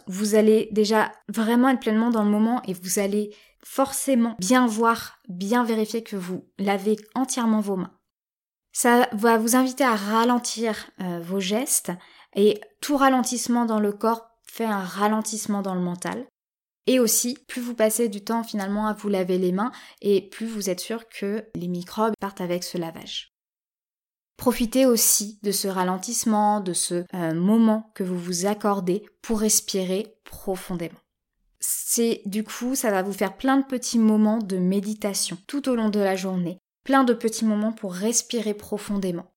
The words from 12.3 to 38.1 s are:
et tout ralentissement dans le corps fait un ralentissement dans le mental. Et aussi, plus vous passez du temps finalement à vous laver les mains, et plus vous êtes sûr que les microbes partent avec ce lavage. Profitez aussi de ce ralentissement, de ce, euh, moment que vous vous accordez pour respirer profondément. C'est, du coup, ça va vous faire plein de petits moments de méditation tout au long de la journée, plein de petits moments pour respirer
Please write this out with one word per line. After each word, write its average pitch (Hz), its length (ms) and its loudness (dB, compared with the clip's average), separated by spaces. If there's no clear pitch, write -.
et 208 260 4
tout 294 140 -2
ralentissement 247 680 2
dans 220 140 0
le 208 120 2
corps 226 360 -2
fait - 220 -6
un 202 180 -2
ralentissement 208 760 -2
dans 190 120 -4
le 180 80 -2
mental. 180 460 -6
Et 254 120 4
aussi, 240 380 2
plus 254 140 -8
vous 240 120 -8
passez 220 360 2
du 202 140 -8
temps 226 200 -2
finalement 208 440 -4
à 214 60 -2
vous 208 160 -6
laver 185 280 0
les 185 140 0
mains, 208 200 -2
et 196 280 2
plus - 160 -10
vous 214 240 -6
êtes 180 100 -4
sûr 226 300 -8
que 214 360 -6
les 175 120 -6
microbes 180 520 -2
partent 196 220 -8
avec 180 220 -4
ce - 140 -8
lavage. - 560 -10
Profitez 247 480 2
aussi 220 580 2
de 208 80 -2
ce 196 160 -2
ralentissement, 208 920 0
de 185 140 -4
ce, 175 400 -4
euh, 170 200 -2
moment 214 600 2
que 202 80 -6
vous 180 160 -4
vous 175 260 -4
accordez 202 580 -2
pour 220 180 -4
respirer 202 760 -2
profondément. 180 760 -8
C'est, - 640 0
du 208 180 -4
coup, 247 320 -6
ça 233 160 0
va 190 100 2
vous 196 120 -4
faire 190 240 -2
plein 269 200 4
de 269 80 2
petits 247 320 -4
moments 214 400 6
de 190 200 -4
méditation 196 800 -2
tout 277 220 -4
au 254 60 2
long 220 140 2
de 208 100 0
la 190 160 2
journée, 185 440 -2
plein 269 200 4
de 247 100 4
petits 226 320 -2
moments 214 260 0
pour 202 220 -8
respirer 214 600 -2